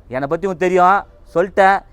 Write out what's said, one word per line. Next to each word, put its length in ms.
என்னை 200
பத்தி 180
உங்களுக்கு 120
தெரியும், 460
சொல்லிட்டேன். 460